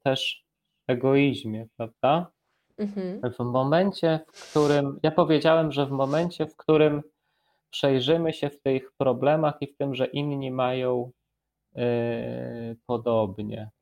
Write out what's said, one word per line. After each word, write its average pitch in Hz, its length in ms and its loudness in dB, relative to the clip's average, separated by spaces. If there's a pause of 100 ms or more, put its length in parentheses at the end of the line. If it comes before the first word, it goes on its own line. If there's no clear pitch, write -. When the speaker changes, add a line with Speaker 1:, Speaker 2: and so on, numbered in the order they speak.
Speaker 1:
też - 420 -2 (420)
egoizmie, 131 800 0 (100)
prawda? 139 540 -2 (460)
Speaker 2:
Mhm. 202 440 -6 (120)
Speaker 1:
W - 60 -10
momencie, 156 800 0 (140)
w - 160 -20
którym, 143 540 2
ja 156 80 2
powiedziałem, 160 600 4
że 139 140 0
w 135 60 -4
momencie, 151 540 -2
w - 100 -12
którym 151 460 4 (680)
przejrzymy 147 640 2
się 147 160 -4
w - 120 -18
tych 131 360 -2
problemach 143 640 2
i 139 60 -6
w - 100 -18
tym, 139 180 -4
że 127 100 -2
inni 139 460 -4
mają, 127 600 -2 (640)
e, 117 1000 -4 (100)
podobnie. 110 840 -2 (120)